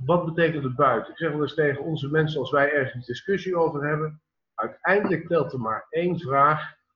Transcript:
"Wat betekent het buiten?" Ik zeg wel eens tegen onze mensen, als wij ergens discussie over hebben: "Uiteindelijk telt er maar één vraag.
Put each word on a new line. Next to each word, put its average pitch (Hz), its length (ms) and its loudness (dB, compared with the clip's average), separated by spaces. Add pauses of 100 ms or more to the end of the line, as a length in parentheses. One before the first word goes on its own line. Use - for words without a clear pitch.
"Wat 170 200 4
betekent 165 400 0
het 127 120 -4
buiten?" 123 360 2
Ik - 60 -20
zeg 165 140 -2
wel 151 100 -2
eens 135 120 -4
tegen 143 300 0
onze 156 260 -6
mensen, 151 300 0
als 123 100 -6
wij 143 220 4
ergens 127 340 -2
discussie 180 500 -4
over 151 300 0
hebben: 151 360 -4 (320)
"Uiteindelijk 175 760 -2
telt 165 240 0
er 131 80 -8
maar 110 300 -4
één 170 280 -2
vraag. 139 560 2 (220)